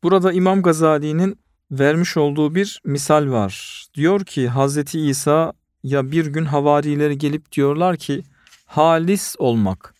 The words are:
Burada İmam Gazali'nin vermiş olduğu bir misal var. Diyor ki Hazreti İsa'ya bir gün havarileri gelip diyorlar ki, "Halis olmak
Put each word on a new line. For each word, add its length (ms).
Burada 300
İmam 300
Gazali'nin 760
vermiş 460
olduğu 380
bir 300
misal 460
var. 540
Diyor 300
ki 240
Hazreti 520
İsa'ya 1080
bir 160
gün 180
havarileri 760
gelip 340
diyorlar 440
ki, 260
"Halis 720
olmak 600